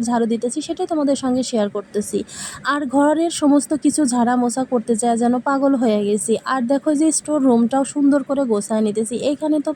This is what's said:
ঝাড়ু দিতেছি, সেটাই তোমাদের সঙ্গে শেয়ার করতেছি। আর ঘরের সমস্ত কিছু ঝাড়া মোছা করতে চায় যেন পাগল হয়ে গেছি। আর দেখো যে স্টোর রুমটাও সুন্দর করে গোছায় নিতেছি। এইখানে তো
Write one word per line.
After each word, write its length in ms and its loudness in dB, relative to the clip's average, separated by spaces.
ঝাড়ু 240 0
দিতেছি, 340 -2
সেটাই 260 -6
তোমাদের 300 0
সঙ্গে 260 -2
শেয়ার 280 -2
করতেছি। 480 -4
আর 220 -2
ঘরের 480 2
সমস্ত 420 2
কিছু 300 2
ঝাড়া 300 2
মোছা 300 0
করতে 300 0
চায় 200 0
যেন 240 2
পাগল 340 2
হয়ে 300 2
গেছি। 280 0
আর 180 -2
দেখো 320 0
যে 180 2
স্টোর 300 -2
রুমটাও 420 2
সুন্দর 380 2
করে 220 -2
গোছায় 380 0
নিতেছি। 380 -2
এইখানে 400 -2
তো 160 -4